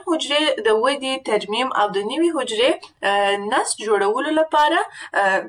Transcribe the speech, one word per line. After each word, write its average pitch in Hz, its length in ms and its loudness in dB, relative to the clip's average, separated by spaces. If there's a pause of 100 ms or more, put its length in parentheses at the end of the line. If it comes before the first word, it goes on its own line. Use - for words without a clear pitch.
حجرې 311 540 0
د - 80 0
ودې، 262 460 2 (100)
ترمیم 214 480 -2
او 208 160 2
د 190 100 -2
نوي 285 320 0
حجرې، 262 420 0 (300)
آه، 202 340 2
نسج 214 480 -2
جوړولو 220 460 0
لپاره، 311 480 2 (340)
آه، 196 260 2 (100)